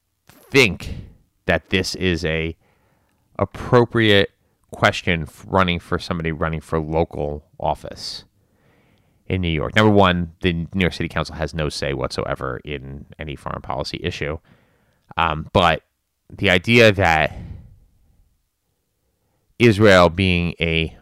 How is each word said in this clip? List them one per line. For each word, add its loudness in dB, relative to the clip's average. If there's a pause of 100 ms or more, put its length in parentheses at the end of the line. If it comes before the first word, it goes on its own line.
(300)
think 0 (520)
that -2
this -2
is -2
a -4 (840)
appropriate 2 (400)
question 0
f-, -14
running 0
for -6
somebody -6
running -4
for -4
local -4 (120)
office -10 (1000)
in -4
New -2
York. -4
Number 4
one, 4
the 0
New -4
York 2
City -8
Council -6
has -6
no -4
say -6
whatsoever -6
in -12 (120)
any -12
foreign -12
policy -8
issue. -6 (800)
Um, -2
but 2 (460)
the -2
idea 6
that 2 (2250)
Israel 6
being 0
a -2